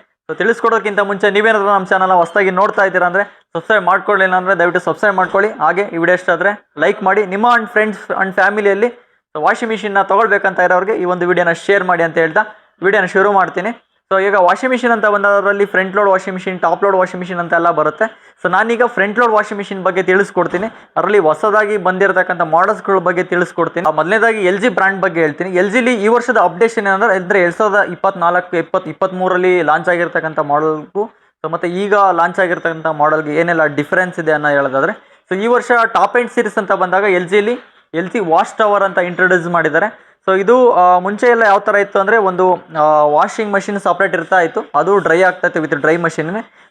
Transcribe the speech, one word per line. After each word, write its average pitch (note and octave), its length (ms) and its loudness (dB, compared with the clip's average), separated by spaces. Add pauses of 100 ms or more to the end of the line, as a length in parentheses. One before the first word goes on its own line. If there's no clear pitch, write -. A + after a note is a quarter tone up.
(300)
So D#3+ 60 -10
ತಿಳಿಸ್ಕೊಡೋಕ್ಕಿಂತ G#3+ 640 0
ಮುಂಚೆ G3+ 300 0
ನೀವೇನಾದ್ರೂ G#3 380 2
ನಮ್ಮ G3 180 0
ಚಾನಲ್ನ F#3 260 2
ಹೊಸದಾಗಿ F#3 380 2
ನೋಡ್ತಾ G3 340 0
ಇದ್ದೀರಾ F3+ 220 0
ಅಂದ್ರೆ, F#3 180 0
ಸಬ್ಸ್ಕ್ರೈಬ್ G3 600 -4
ಮಾಡ್ಕೊಳ್ಳಿಲ್ಲ F#3 500 0
ಅಂದ್ರೆ F#3 240 0
ದಯವಿಟ್ಟು F3 220 2
ಸಬ್ಸ್ಕ್ರೈಬ್ F#3 360 0
ಮಾಡ್ಕೊಳ್ಳಿ. G3 340 0
ಹಾಗೆ F3 320 0
ಈ G3+ 140 -8
ವಿಡಿಯೋ E3+ 180 2
ಇಷ್ಟ F3+ 160 -2
ಆದ್ರೆ F3+ 480 -2
ಲೈಕ್ F#3+ 240 0
ಮಾಡಿ. G3 240 2
ನಿಮ್ಮ G3+ 200 -2 (120)
and A3 80 -6
friends G#3+ 560 -2
and F#3+ 100 -4
ಫ್ಯಾಮಿಲಿಯಲ್ಲಿ G3+ 760 0 (260)
so D#3 60 -6
ವಾಷಿಂಗ್ A3 300 0
ಮೆಷಿನ್ನ G3 300 -2
ತಗೊಳ್ಬೇಕಂತ F#3+ 560 0
ಇರೋರಿಗೆ F#3 360 2
ಈ F#3 100 -4
ಒಂದು F3+ 240 -2
ವಿಡಿಯೋನ F3 240 2
ಶೇರ್ G3 320 0
ಮಾಡಿ F3 180 0
ಅಂತ E3 160 -2
ಹೇಳ್ತಾ D#3+ 220 2 (420)
ವಿಡಿಯೋನ G3 220 2
ಶುರು G3 280 2
ಮಾಡ್ತೀನಿ. F#3+ 540 -2 (260)
So F#3+ 140 2
ಈಗ G#3+ 80 0
ವಾಷಿಂಗ್ G3 360 2
ಮೆಷಿನ್ B3 220 0
ಅಂತ G#3+ 140 0
ಬಂದದ್ರಲ್ಲಿ G3+ 600 2
ಫ್ರಂಟ್ F#3+ 300 -2
ಲೋಡ್ G#3 120 2
ವಾಷಿಂಗ್ F#3+ 260 0
ಮೆಷಿನ್, F#3 260 -8
ಟಾಪ್ F3 240 0
ಲೋಡ್ G3 120 2
ವಾಷಿಂಗ್ F3+ 240 -2
ಮೆಷಿನ್ F3+ 180 -10
ಅಂತ E3+ 140 -8
ಎಲ್ಲ E3+ 180 2
ಬರುತ್ತೆ. D#3 760 -4
So F3+ 60 -2
ನಾನೀಗ A3 360 0
ಫ್ರಂಟ್ G3+ 320 -2
ಲೋಡ್ A#3+ 140 2
ವಾಷಿಂಗ್ G#3 260 -2
ಮೆಷಿನ್ G3 240 -8
ಬಗ್ಗೆ F#3 200 -2
ತಿಳಿಸ್ಕೊಡ್ತೀನಿ. F#3 640 0 (300)
ಅದರಲ್ಲಿ F#3 220 2
ಹೊಸದಾಗಿ G#3 580 2
ಬಂದಿರತಕ್ಕಂಥ F#3 640 0
ಮಾಡೆಲ್ಸ್‌ಗಳ F#3+ 580 0
ಬಗ್ಗೆ F3+ 240 0
ತಿಳಿಸ್ಕೊಡ್ತೀನಿ. F3 640 -2
ಆ, - 20 2
ಮೊದಲನೇದಾಗಿ G3+ 560 0
ಎಲ್ F#3+ 120 2
ಜಿ G3+ 100 0
ಬ್ರ್ಯಾಂಡ್ F#3+ 320 0
ಬಗ್ಗೆ E3+ 200 -2
ಹೇಳ್ತೀನಿ. D#3+ 300 -2
ಎಲ್ F#3 200 0
ಜಿಲಿ A#3 340 0
ಈ G#3+ 40 2
ವರ್ಷದ A#3 280 2
ಅಪ್ಡೇಷನ್ A3+ 500 0
ಏನಂದ್ರೆ, G3 280 2
ಅಂದ್ರೆ F#3 280 0
ಎರಡ್ E3+ 120 2
ಸಾವಿರದ G3+ 380 0
ಇಪ್ಪತ್ನಾಲ್ಕು, F3+ 640 -2
ಇಪ್ಪತ್ತು, E3 340 -4
ಇಪ್ಪತ್ಮೂರರಲ್ಲಿ F#3 720 0
ಲಾಂಚ್ D#3+ 260 0
ಆಗಿರ್ತಕ್ಕಂಥ E3 500 -2
ಮಾಡೆಲ್ಗೂ, D#3 720 -2 (340)
so D#3 80 -8
ಮತ್ತೆ E3+ 160 -4
ಈಗ F#3+ 260 -2
ಲಾಂಚ್ F3+ 460 2
ಆಗಿರ್ತಕ್ಕಂಥ E3+ 460 -2
ಮಾಡೆಲ್ಗೆ D3+ 500 0
ಏನೆಲ್ಲ E3 300 2
ಡಿಫರೆನ್ಸ್ F3 520 -2
ಇದೆ D#3 140 -2
ಅನ್ನೋ D3 160 0
ಹೇಳೋದಾದ್ರೆ, C#3+ 840 -2
so F#3 60 -4
ಈ G#3 80 -2
ವರ್ಷ A#3+ 240 0 (140)
ಟಾಪ್ G3+ 320 0
ಎಂಡ್ A#3+ 140 -2
ಸೀರೀಸ್ A3 280 -4
ಅಂತ G3+ 140 -2
ಬಂದಾಗ F#3 320 0
ಎಲ್ F3+ 240 0
ಜಿಲಿ G#3 300 0 (360)
ಎಲ್ F3+ 160 -4
ಜಿ B3 80 -4
ವಾಚ್ F3 400 0
ಟವರ್ G3+ 240 2
ಅಂತ F#3+ 160 -2
ಇಂಟ್ರೊಡ್ಯೂಸ್ F3+ 480 0
ಮಾಡಿದ್ದಾರೆ. E3+ 680 -2 (120)
So F#3+ 120 2
ಇದು, A#3+ 320 4
ಆ, F3+ 260 4
ಮುಂಚೆ G3+ 280 -2
ಎಲ್ಲ A#3 160 4
ಯಾವ G3+ 160 4
ಥರ G3+ 160 -2
ಇತ್ತು G3+ 240 0
ಅಂದ್ರೆ, G3+ 180 2
ಒಂದು, F#3 380 2 (240)
ಆ, D3+ 260 4
ವಾಷಿಂಗ್ G3 480 0
ಮಷಿನ್ G3 280 -2
ಸಪರೇಟ್ F#3 340 0
ಇರ್ತಾ F3+ 260 0
ಇತ್ತು, D#3+ 200 -2 (140)
ಅದು E3+ 240 2
ಡ್ರೈ E3+ 240 2
ಆಗ್ತಾ F3+ 240 0
ಇತ್ತು E3+ 140 -4
with D3+ 200 -4
ಡ್ರೈ D#3 160 2
ಮಷಿನ್ನೇ. E3+ 560 -6 (180)